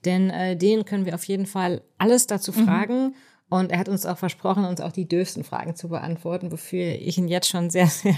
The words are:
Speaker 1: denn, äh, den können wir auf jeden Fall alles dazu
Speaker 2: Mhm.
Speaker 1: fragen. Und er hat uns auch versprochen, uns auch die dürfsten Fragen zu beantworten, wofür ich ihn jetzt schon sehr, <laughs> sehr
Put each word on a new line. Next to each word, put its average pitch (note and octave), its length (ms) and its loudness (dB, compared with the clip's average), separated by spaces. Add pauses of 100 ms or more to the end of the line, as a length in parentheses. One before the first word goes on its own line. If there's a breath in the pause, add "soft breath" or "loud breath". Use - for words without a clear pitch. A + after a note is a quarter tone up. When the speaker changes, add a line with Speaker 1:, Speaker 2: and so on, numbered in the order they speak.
Speaker 1:
denn, F#3 240 4
äh, F#3 300 -2
den G#3 260 4
können G3 220 -2
wir E3+ 80 -4
auf E3+ 100 -8
jeden G3 220 -2
Fall F#3 340 -2 (160)
alles A#3+ 300 4
dazu G3+ 260 -4
Speaker 2:
Mhm. A3 140 4
Speaker 1:
fragen. A#3+ 480 2 (360 loud breath)
Und F#3 220 2
er F3 60 0
hat F#3+ 100 -2
uns G3 160 -2
auch F3 140 -4
versprochen, F#3+ 460 0
uns F3+ 160 -4
auch E3+ 100 -6
die F3+ 160 -6
dürfsten F3 380 -2
Fragen E3 320 -8
zu E3+ 120 -12
beantworten, E3+ 640 -6
wofür E3+ 300 -6 (140)
ich - 240 -6
ihn F3+ 100 2
jetzt F3+ 200 0
schon F3 220 -2
sehr, F3+ 160 6
<laughs> - 0 -
sehr F#3 320 2